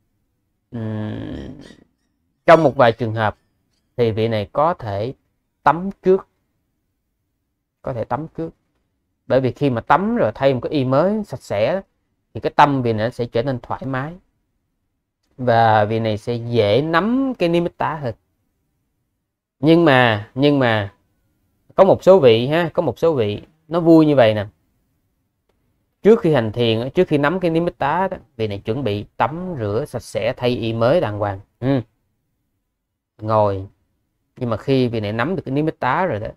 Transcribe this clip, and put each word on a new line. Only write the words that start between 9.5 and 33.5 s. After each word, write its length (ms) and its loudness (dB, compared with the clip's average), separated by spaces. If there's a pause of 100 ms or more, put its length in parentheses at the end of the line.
khi 180 -2
mà 100 -4
tắm 360 0
rồi 180 0
thay 200 0
một 60 -4
cái 120 -8
y 120 -2
mới 400 0
sạch 180 -14
sẽ 400 -2 (520)
thì 60 -10
cái 160 -6
tâm 260 -2
vị 100 0
này 180 -4
sẽ 140 -8
trở 180 -4
nên 180 -4
thoải 260 -12
mái 280 -8 (1200)
và 480 2
vị 160 -2
này 180 -2
sẽ 160 -6
dễ 480 0
nắm 560 -2
cái 100 0
nimitta 460 -2
hơn. 200 -8 (1500)
Nhưng 240 4
mà, 500 2
nhưng 240 2
mà 360 0 (800)
có 100 6
một 200 2
số 140 6
vị 280 4
ha, 280 -2
có 80 -2
một 160 -4
số 160 0
vị 280 -4 (260)
nó 120 -2
vui 260 6
như 100 2
vậy 180 6
nè. 120 -4 (1600)
Trước 180 6
khi 120 2
hành 200 0
thiền 280 0
á, 140 -6
trước 140 2
khi 100 0
nắm 220 0
cái 100 0
nimitta 580 -2
đó, 80 -8 (200)
vị 100 -4
này 120 -6
chuẩn 260 -6
bị 200 -4 (120)
tắm 420 -4
rửa 260 -4
sạch 180 -10
sẽ, 340 -6
thay 140 -4
y 220 -4
mới 280 2
đàng 180 -6
hoàng. 220 -4 (200)
Ừ. 200 0 (1400)
Ngồi. 440 0 (680)